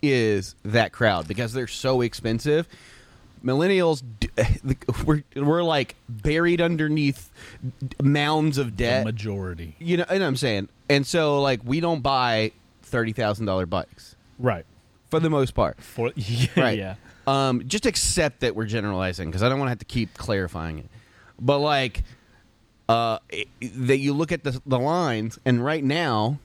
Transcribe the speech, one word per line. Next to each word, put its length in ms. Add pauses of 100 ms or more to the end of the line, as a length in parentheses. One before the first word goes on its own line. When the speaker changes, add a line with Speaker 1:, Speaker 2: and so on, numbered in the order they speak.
Speaker 1:
is 520 (100)
that 280
crowd 360
because 240
they're 140
so 340
expensive. 680 (760)
Millennials, 580 (180)
d-, 100 (340)
<laughs> 400
we're, 180 (140)
we're, 260
like, 340 (120)
buried 540
underneath 680 (720)
mounds 560
of 180
Speaker 2:
The 80
Speaker 1:
debt. 200
Speaker 2:
majority. 760
Speaker 1:
You 200
know, 100
and 160
I'm 120
saying, 320 (200)
and 180
so, 360
like, 220
we 160
don't 200
buy 520 (300)
thirty 300
thousand 340
dollar 200
bikes. 500 (220)
Speaker 2:
Right. 260 (460)
Speaker 1:
For 100
the 100
most 240
part. 260
Speaker 2:
For, 320
<laughs> 40
yeah, 300 (100)
Speaker 1:
Right. 220
Speaker 2:
yeah. 160 (320)
Speaker 1:
Um, 420
just 180
accept 540
that 160
we're 100
generalizing 640
'cause 120
I 60
don't 100
wanna 120
have 80
to 60
keep 300
clarifying 640
it. 100 (500)
But, 200
like, 440 (880)
uh, 300 (100)
it, 200 (120)
that 380
you 160
look 180
at 120
the, 220
the 120
lines, 680
and 200
right 200
now 600